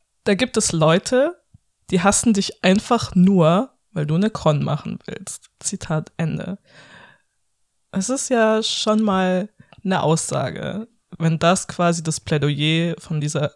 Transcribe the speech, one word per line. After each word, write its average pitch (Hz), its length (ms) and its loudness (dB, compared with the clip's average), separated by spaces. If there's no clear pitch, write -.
„Da 208 100 2
gibt 247 220 -2
es - 160 0
Leute, 202 680 2
die 185 120 2
hassen 208 320 2
dich - 300 -4
einfach 214 500 0
nur, 185 640 4
weil 156 120 -4
du 151 120 0
eine 208 140 0
Con 147 320 0
machen 147 440 -4
willst.“ - 400 -14
Zitat - 580 -6
Ende. 165 400 -6
Es 190 180 -2
ist 262 200 -4
ja 220 340 4
schon - 360 0
mal 190 480 0
eine 185 180 -2
Aussage, 160 840 -2
wenn 165 200 0
das 175 300 2
quasi 170 340 0
das 156 180 -4
Plädoyer 156 800 0
von 156 220 -6
dieser 147 340 -2